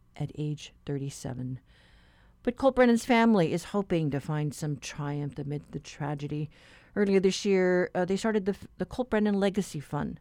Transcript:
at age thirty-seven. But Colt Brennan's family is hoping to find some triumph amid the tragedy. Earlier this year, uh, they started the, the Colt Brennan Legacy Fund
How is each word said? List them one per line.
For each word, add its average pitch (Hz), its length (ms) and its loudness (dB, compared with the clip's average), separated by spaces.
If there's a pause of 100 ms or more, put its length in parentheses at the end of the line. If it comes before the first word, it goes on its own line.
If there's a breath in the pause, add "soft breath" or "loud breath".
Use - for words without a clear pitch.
(160)
at 147 240 -6
age 151 340 -8 (140)
thirty-seven. 131 720 -8 (840 soft breath)
But - 160 -2
Colt 262 180 4
Brennan's 240 300 6
family 226 480 6
is 170 120 -2
hoping 175 440 0
to 139 100 -2
find 151 360 -4
some 151 220 -6
triumph 147 600 -8
amid 143 240 -8 (100)
the 156 80 -8
tragedy. 147 720 -8 (460 loud breath)
Earlier 202 240 4
this 185 260 0
year, 185 480 4
uh, 180 120 0
they 196 120 -2
started 214 280 0
the, 196 100 -2 (240)
the 185 60 -4
Colt - 260 -6
Brennan 208 280 2
Legacy 190 400 -2
Fund 147 420 -8